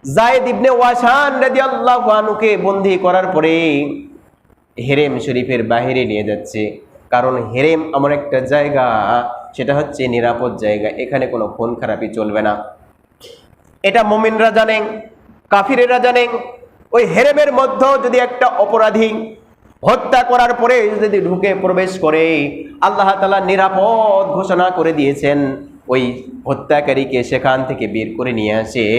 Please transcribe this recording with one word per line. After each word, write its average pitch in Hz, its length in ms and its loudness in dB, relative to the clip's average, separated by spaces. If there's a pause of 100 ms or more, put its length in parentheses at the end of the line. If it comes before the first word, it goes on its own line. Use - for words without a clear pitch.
(160)
যায়েদ 247 320 4
ইবনে 233 220 2
ওয়াসান 247 680 2
রাদিয়াল্লাহু 247 680 0
আনহুকে 214 480 2
বন্দী 190 400 0
করার 185 300 2
পরে 160 280 2 (1200)
হেরেম 135 400 0
শরীফের 123 440 -2
বাহিরে 120 420 0
নিয়ে 104 180 -2
যাচ্ছে, 104 540 -6 (320)
কারণ 123 420 -2
হেরেম 156 440 0
এমন 143 160 2
একটা 143 280 -2
জায়গা, 139 460 0 (720)
সেটা 139 200 -2
হচ্ছে 143 320 -4
নিরাপদ 120 500 -2
জায়গা, 104 320 -2
এখানে 127 380 -4
কোনো 117 200 -4
খুন 117 280 -6
খারাপি 110 380 -6
চলবে 107 280 -2
না। 104 220 -2 (1200)
এটা 196 200 4
মুমিনরা 220 480 2
জানেন, 220 320 0 (680)
কাফিরেরা 247 500 2
জানেন। 247 300 2 (640)
ওই 233 140 4
হেরেমের 277 480 2
মধ্যে 262 340 2 (160)
যদি 247 140 2
একটা 247 300 0
অপরাধী 220 880 0 (480)
হত্যা 247 400 2
করার 247 300 2
পরে 240 360 2 (120)
যদি 202 200 0
ঢুকে 185 400 0
প্রবেশ 185 380 -2
করে, 160 260 2 (560)
আল্লাহ 196 380 2
তাআলা 196 200 2
নিরাপদ 190 960 2
ঘোষণা 185 360 0
করে 165 240 0
দিয়েছেন, 143 440 0 (500)
ওই 123 360 -2 (220)
হত্যাকারীকে 135 760 0
সেখান 131 440 0
থেকে 123 200 -6
বের 110 300 -6
করে 123 160 -4
নিয়ে 107 200 -2
আসে 110 320 -2 (140)